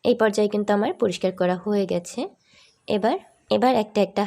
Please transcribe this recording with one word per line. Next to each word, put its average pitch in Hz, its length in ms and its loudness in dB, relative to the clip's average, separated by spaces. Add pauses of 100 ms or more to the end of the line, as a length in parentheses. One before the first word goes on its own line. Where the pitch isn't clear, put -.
এই 240 120 2
পর্যায়ে 214 380 2
কিন্তু 208 200 -2
আমার 220 180 0 (100)
পরিষ্কার 190 380 -2
করা 180 160 2
হয়ে 202 300 -2
গেছে। 175 340 -6 (680)
এবার, 214 300 0 (380)
এবার 247 200 4
একটা 214 260 -2
একটা 196 260 0